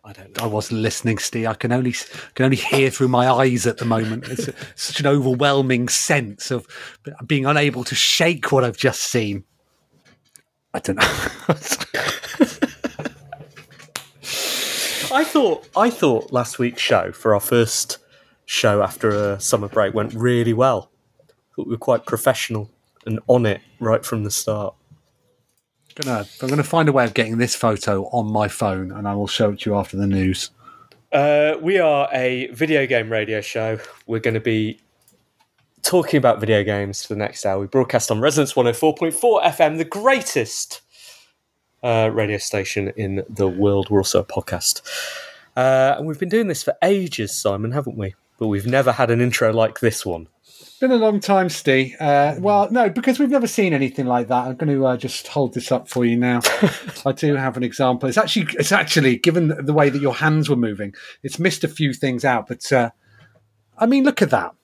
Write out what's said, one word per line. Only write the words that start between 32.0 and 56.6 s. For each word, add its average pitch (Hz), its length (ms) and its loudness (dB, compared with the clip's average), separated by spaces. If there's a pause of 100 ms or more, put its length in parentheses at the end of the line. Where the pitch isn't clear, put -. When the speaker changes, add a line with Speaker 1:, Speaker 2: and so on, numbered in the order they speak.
Speaker 1:
a 127 400 -2
video 147 340 0
game 113 260 0
radio 107 300 -2
show. 110 360 -4 (280)
We're 117 140 -4
gonna 110 200 0
be 110 400 -2 (1000)
talking 170 340 2
about 120 240 4
video 107 220 2
games 101 420 -4
for - 80 -8
the 104 60 -6
next - 260 -6
hour. 98 160 -2
We 101 60 -6
broadcast 127 440 0
on 107 100 0
Resonance 139 360 2
one 127 100 4
oh 120 60 2
four 151 220 2
point 165 180 -2
four 220 320 2
F 165 160 2
M, 156 160 4
the 165 80 -2
greatest, 202 960 -2 (1000)
uh, 113 280 2
radio 107 280 0
station 98 580 -4
in 98 320 -4
the 101 200 0
world. 98 420 0
We're 104 80 4
also 95 220 2
a 90 40 -4
podcast. - 560 -6 (720)
Uh, 131 440 4
and 151 80 -4
we've 151 120 -6
been 180 120 -4
doing 214 180 2
this 160 140 -4
for - 100 -2 (100)
ages, 175 540 0
Simon, 107 360 -2
haven't 131 260 -6
we? 95 160 -6 (240)
But 113 80 -2
we've 101 200 0
never 127 260 4
had 117 180 0
an 117 100 2
intro 120 320 2
like 110 280 0
this 110 260 0
one. 82 220 -8 (200)
Speaker 2:
It's - 300 -20
been 262 140 2
a 247 40 4
long 214 240 2
time, 190 280 2
Steve. 131 520 0
Uh, 143 380 4
well, 202 320 2
no, 226 180 4
because 240 320 0
we've 277 100 2
never 262 160 2
seen 196 260 0
anything 135 340 0
like 123 220 0
that. 123 180 0
I'm 127 100 -6
gonna, 139 280 0
uh, 127 120 2
just - 320 -10
hold 135 260 -2
this 120 160 -6
up 123 180 -2
for 123 160 0
you 117 120 4
now. 123 240 2 (320)